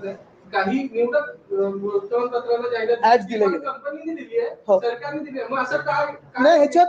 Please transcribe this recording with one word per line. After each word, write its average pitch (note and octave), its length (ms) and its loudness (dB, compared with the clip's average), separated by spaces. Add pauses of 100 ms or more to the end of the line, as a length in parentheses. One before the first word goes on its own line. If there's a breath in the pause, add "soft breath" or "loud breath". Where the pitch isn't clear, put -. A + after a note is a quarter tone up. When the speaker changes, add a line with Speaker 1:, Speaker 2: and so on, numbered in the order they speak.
Speaker 1:
नाही, G3 120 -8 (380)
काही G3+ 300 0
निवडक, A#3+ 460 0
अ, G3+ 240 -12
वृत्तपत्रांना A#3 1160 -2
जाहिरात A#3 340 0
Speaker 2:
ॲड्स A3+ 220 6
दिल्या G#3+ 220 0
Speaker 1:
पण F#3 60 2
Speaker 2:
गेल्या. D3+ 180 -6
Speaker 1:
कंपनीने D4+ 520 -8
दिली A3+ 160 -4
आहे, A#3 100 -2 (180)
Speaker 2:
हो. G3 120 4
Speaker 1:
सरकारने C#4+ 400 -4
दिली C4+ 200 -10
आहे. A#3 140 -6
मग C4+ 100 -2
असं D4 140 -4
काय, C#4+ 280 -2
काय - 380 -6
Speaker 2:
नाही, D#4+ 140 8
ह्याच्यात, D4 320 6